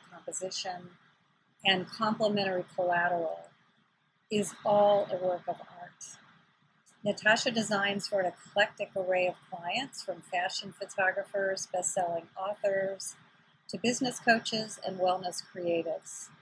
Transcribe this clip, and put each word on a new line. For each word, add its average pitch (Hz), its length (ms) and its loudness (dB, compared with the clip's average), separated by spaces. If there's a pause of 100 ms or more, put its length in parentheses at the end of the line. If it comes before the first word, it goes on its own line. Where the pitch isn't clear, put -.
(120)
composition 180 800 -8 (760)
and 185 240 4
complementary 208 760 0 (100)
collateral, 175 760 0 (840)
is 208 220 0 (120)
all 208 460 6
a 185 120 -2
work 180 240 0
of 170 100 -4 (220)
art. - 380 -18 (840)
Natasha 214 480 4
designs 202 560 0
for 196 140 0
an 175 100 0 (160)
eclectic 202 480 0
array 180 320 2
of 175 80 -2 (160)
clients, 190 500 -6
from 175 200 -10
fashion 185 580 -6
photographers, 190 920 -2
best-selling 175 560 -2 (100)
authors, 196 800 -2 (540)
to 208 80 -6
business 247 420 -2
coaches 220 640 2
and 190 140 -6
wellness 180 440 0 (120)
creatives. 170 720 -4 (120)